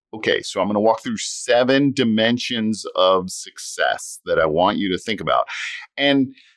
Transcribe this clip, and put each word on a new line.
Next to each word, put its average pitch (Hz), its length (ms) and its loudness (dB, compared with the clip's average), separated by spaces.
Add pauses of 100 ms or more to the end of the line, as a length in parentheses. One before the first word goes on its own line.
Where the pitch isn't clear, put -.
(140)
Okay, 110 300 0
so - 180 -4
I'm 92 60 2
gonna 104 120 0
walk 113 220 2
through 117 160 -6
seven 127 720 2
dimensions 113 960 0 (100)
of 92 360 4
success - 920 -6
that 85 140 0
I 80 60 4
want 87 320 2
you 101 140 -2
to 87 80 0
think 104 200 -6
about. 64 280 0 (500)
And 139 380 2 (220)